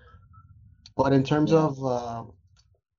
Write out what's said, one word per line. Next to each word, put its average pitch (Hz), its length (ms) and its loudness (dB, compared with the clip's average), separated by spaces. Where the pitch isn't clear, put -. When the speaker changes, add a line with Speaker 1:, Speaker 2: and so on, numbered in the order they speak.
Speaker 1:
But 135 180 2
in 135 100 4
terms 151 280 0
Speaker 2:
Yeah. 160 140 4
Speaker 1:
of, 135 180 -6
uh, 120 420 -6